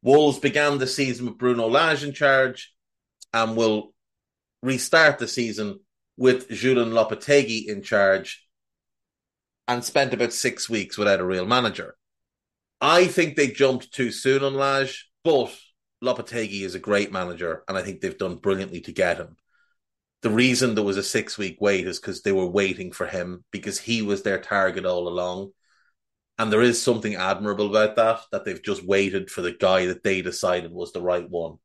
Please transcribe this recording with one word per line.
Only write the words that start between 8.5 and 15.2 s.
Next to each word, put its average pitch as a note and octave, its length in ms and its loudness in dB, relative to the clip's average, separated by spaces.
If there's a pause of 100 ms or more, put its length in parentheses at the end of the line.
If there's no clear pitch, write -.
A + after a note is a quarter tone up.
and B2 160 -2
spent C3+ 280 0
about A#2 200 0
six - 360 -4
weeks G#2 300 -4
without G2+ 220 4
a F2+ 40 -2
real F#2 220 -2
manager. A2 500 -2 (840)
I E3+ 260 6
think E3 300 0
they C#3+ 120 4
jumped C3 440 2
too A#2+ 180 -2
soon C3+ 320 2
on C#3 120 -2
Lage, C3+ 540 -2 (160)